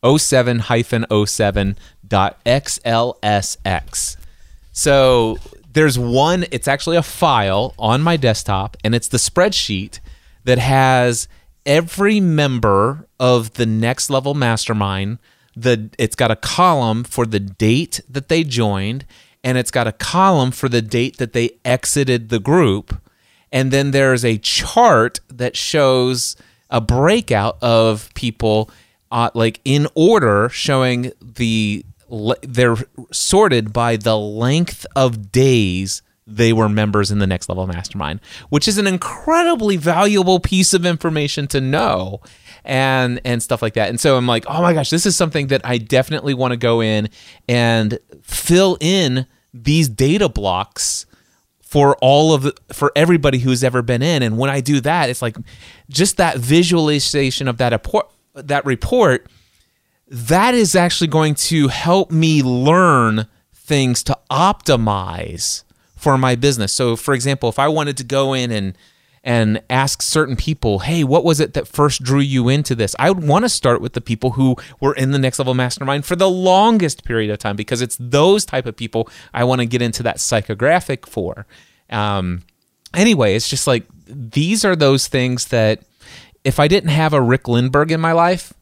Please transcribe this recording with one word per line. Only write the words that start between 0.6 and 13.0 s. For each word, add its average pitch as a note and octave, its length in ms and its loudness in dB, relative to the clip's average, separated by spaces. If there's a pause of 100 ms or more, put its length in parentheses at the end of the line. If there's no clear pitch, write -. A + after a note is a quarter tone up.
oh G#2 140 2
seven G2+ 520 -2 (300)
dot G2 380 0
X C3 400 0
L A#2 360 -2
S G#2 440 -2
X. - 520 -6 (540)
So C3 640 2 (360)
there's D3+ 260 2
one, C#3+ 520 2
it's B2+ 180 -6
actually D#3+ 280 0
a D#3+ 60 2
file A2+ 760 0
on A2+ 240 0
my E3+ 160 2
desktop, G#2 680 -2
and A2 120 0
it's A#2 140 -4
the B2+ 80 -2
spreadsheet C#3+ 840 -2 (460)
that B2+ 120 2
has B2+ 680 2 (380)
every F#3 540 0
member C3+ 840 2 (140)